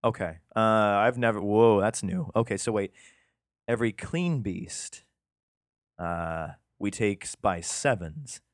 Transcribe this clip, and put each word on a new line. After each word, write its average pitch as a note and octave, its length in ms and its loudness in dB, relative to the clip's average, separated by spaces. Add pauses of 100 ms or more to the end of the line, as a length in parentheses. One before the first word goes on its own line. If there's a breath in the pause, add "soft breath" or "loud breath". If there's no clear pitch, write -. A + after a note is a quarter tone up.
Okay. F2+ 360 -2 (180)
Uh, A2+ 40 0
I've A2 580 4
never, A2+ 240 2
whoa, G#2 400 6
that's G#2+ 220 0
new. F2+ 320 -4
Okay, A2+ 200 0
so A2+ 160 -4
wait. G2+ 220 -2 (760 soft breath)
Every A#2 220 0
clean E3+ 500 -4
beast, - 600 -10 (960)
uh, E2 520 -6 (280)
we G2+ 100 -2
take G2+ 360 -2
s-, - 100 -12
by F#2 240 -2
sevens. A2 800 -4 (140)